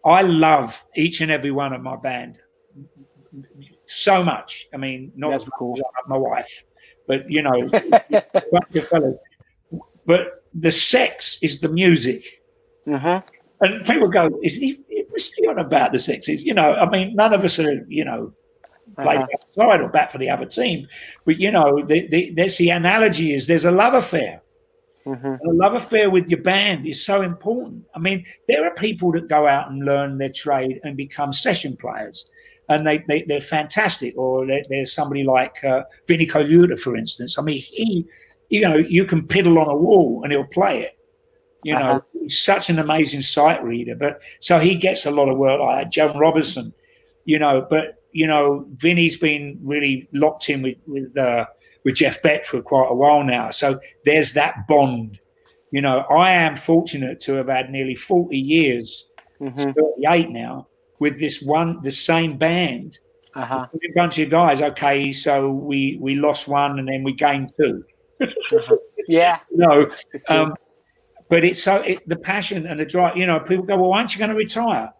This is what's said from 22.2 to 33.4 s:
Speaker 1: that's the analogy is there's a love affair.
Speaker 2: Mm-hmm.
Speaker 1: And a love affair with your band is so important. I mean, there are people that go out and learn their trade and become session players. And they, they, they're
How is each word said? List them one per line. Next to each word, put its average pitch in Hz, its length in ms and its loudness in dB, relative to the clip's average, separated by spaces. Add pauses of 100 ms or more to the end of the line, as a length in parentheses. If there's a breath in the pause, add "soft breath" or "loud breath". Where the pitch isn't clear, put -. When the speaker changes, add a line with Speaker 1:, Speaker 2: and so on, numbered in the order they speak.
Speaker 1:
that's 180 220 0
the 170 120 4
analogy 175 640 2
is 135 120 -4
there's 160 180 2
a 175 60 6
love 214 240 4
affair. 143 480 -2 (640)
Speaker 2:
Mm-hmm. 131 200 -8
Speaker 1:
And 131 160 -6
a 165 120 -2
love 196 200 2
affair 214 360 0
with 175 200 2
your 165 120 0
band 190 440 0
is - 180 -8
so 196 180 0
important. 196 640 -6 (100)
I - 40 -12
mean, 180 260 -2 (220 loud breath)
there 277 180 2
are 339 100 -4
people 180 380 -2
that 165 160 -4
go 151 200 2
out 139 220 0
and 139 140 -10
learn 139 340 -2
their 135 140 -6
trade 131 520 -4
and 139 120 -10
become 143 360 -8
session 170 440 -4
players. 107 500 -12 (420 soft breath)
And 151 180 2
they, 151 220 0
they, 151 180 0
they're 143 140 -4